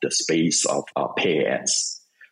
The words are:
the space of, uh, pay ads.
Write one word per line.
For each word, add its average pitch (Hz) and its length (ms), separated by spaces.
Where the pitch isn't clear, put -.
the - 120
space 82 540
of, 71 180
uh, 71 140
pay 78 360
ads. - 560